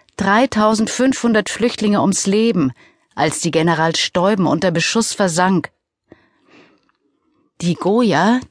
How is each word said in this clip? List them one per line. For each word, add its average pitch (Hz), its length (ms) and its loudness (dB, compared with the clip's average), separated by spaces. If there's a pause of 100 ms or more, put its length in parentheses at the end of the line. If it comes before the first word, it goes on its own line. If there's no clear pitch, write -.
(160)
dreitausendfünfhundert 220 1300 0
Flüchtlinge 208 500 0
ums 175 260 0
Leben, 196 460 0 (420)
als 156 260 -2
die 165 100 -2
General 165 440 2
Steuben 190 520 0
unter 160 240 0
Beschuss 170 420 -2
versank. 180 580 0 (1900)
Die 170 140 -2
Goya, 208 640 0 (100)